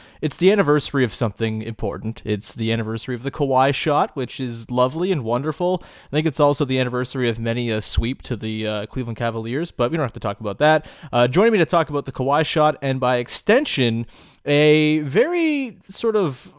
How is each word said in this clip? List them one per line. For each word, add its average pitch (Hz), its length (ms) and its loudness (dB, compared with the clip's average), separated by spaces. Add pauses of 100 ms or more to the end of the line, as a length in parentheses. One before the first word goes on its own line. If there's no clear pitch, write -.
(200)
It's 151 160 -4
the 185 160 6
anniversary 147 500 2
of 117 100 2
something 110 500 -2
important. 110 600 -8
It's 107 300 -4
the 113 180 -2
anniversary 113 440 -4
of 117 80 -10
the 139 80 -6
Kawhi 135 420 2
shot, 156 400 0
which 127 240 -6
is 120 320 -8
lovely 131 400 0
and 147 140 -2
wonderful. 151 580 -2
I - 280 -20
think 156 160 0
it's 156 140 0
also 143 240 4
the 131 140 0
anniversary 123 500 -2
of 113 120 -2
many 117 300 -2
a 107 120 -2
sweep - 400 -2
to 120 140 -6
the, 110 300 -6
uh, 107 200 -4
Cleveland 117 320 -6
Cavaliers, 117 540 -4
but 123 180 0
we 165 60 -2
don't 156 80 -2
have 120 80 -4
to - 80 -12
talk 101 180 -4
about 104 200 -6
that. 151 280 4 (260)
Uh, 123 140 4
joining 185 260 4
me 214 60 4
to 170 80 4
talk 165 240 0
about 143 140 -4
the 135 80 -10
Kawhi 143 340 0
shot 151 340 2
and, 135 200 -2
by 127 160 2
extension, 123 920 0 (380)
a 151 560 4
very 277 760 0 (120)
sort 220 260 -2
of 165 440 -2